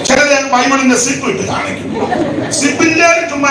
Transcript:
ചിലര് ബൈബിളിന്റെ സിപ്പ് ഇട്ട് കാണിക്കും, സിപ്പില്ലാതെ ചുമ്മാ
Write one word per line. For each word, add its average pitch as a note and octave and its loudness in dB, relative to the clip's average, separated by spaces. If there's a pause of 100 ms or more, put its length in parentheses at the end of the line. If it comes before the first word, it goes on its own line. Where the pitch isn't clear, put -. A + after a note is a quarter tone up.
ചിലര് C#4 4 (160)
ബൈബിളിന്റെ B3+ 2
സിപ്പ് - -4
ഇട്ട് - -2
കാണിക്കും, - -6 (680)
സിപ്പില്ലാതെ E4 2
ചുമ്മാ C#4+ 0